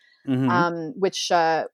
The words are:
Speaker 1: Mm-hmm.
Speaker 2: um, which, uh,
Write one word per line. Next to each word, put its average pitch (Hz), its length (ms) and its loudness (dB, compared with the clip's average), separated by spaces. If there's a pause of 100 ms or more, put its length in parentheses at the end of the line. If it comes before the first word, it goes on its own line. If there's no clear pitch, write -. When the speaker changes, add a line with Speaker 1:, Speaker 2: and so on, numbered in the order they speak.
(280)
Speaker 1:
Mm-hmm. 131 220 0
Speaker 2:
um, 170 480 0
which, 190 360 -2
uh, 160 400 2